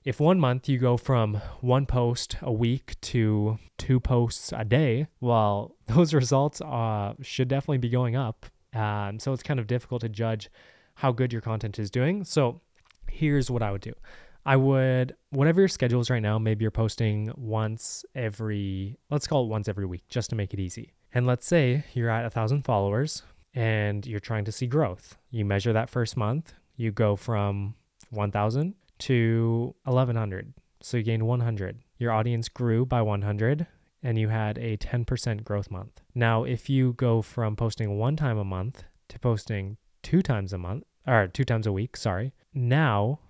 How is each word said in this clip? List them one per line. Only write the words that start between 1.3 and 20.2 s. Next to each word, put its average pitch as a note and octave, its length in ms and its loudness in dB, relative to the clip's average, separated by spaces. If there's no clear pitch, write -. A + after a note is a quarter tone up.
one B2+ 240 2
post B2 560 0
a B2+ 100 -4
week A#2 500 -2
to G#2+ 560 2
two B2+ 220 2
posts A#2+ 560 0
a A2+ 100 -4
day, B2+ 420 2
well, A2 600 2
<laughs> - 60 -20
those D3+ 260 4
results, C#3 480 2
uh, A2 600 -2
should C3 260 -2
definitely C3+ 300 0
be A#2+ 120 0
going B2 260 0
up. B2+ 300 -4
Um, G#2 460 -2
so C#3 140 -4
it's B2+ 100 -6
kind C#3 160 -2
of A2 80 -4
difficult B2 340 -4
to A#2 80 -4
judge A2 400 -4
how C3+ 160 2
good B2 200 0
your A2+ 100 -4
content A2 380 -4
is G2+ 100 -4
doing. E3 360 0
So C3 360 0
here's C#3+ 400 0
what A#2+ 140 -2
I G#2 80 -2
would G2 100 -6
do. - 120 -10
I C3+ 100 6
would, C3 600 4
whatever D#3 320 4
your F#3+ 60 6
schedule B2 340 2
is A#2 80 -2
right B2 120 2
now, G#2+ 180 2
maybe A2 240 0
you're A2 80 0
posting A2 640 0
once A2 680 -4
every, G#2 840 -4
let's D3 180 -2
call C3+ 180 2
it A2 40 -2
once G#2+ 180 -2
every G2 180 -2
week, F2+ 240 -6
just - 220 -4